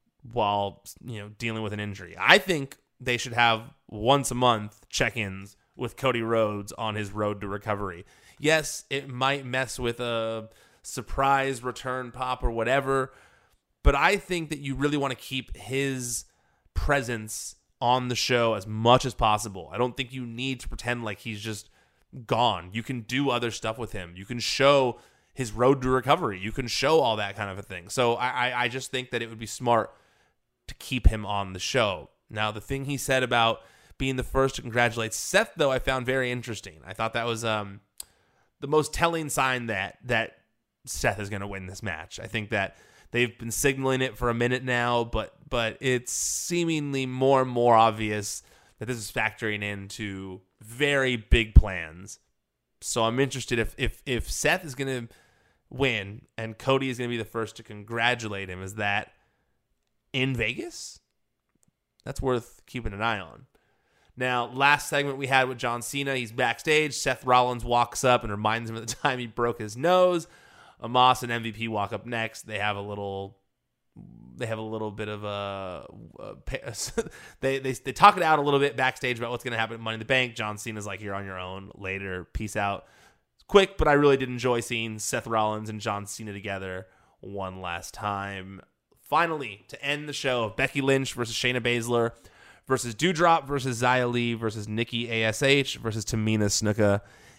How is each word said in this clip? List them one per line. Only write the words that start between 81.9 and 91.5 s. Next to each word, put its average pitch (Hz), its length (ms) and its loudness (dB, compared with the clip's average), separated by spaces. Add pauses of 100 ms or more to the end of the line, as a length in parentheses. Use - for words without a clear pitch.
Peace - 300 -8
out." 101 320 -2 (600)
Quick, 190 300 6
but 156 100 2
I 147 60 6
really 143 220 6
did 131 120 -4
enjoy 123 320 0
seeing 113 400 -6
Seth 120 260 -4
Rollins 110 420 0
and 107 120 -8
John 101 260 -4
Cena 107 260 -12
together 95 540 -8 (320)
one 98 420 -8
last 87 340 -8
time. 98 640 -6 (400)
Finally, 147 680 -2
to - 160 -14
end 147 240 -4
the 143 60 -8
show, 120 420 0
Becky 135 240 0
Lynch 135 340 2
versus 120 200 -4
Shayna 123 260 0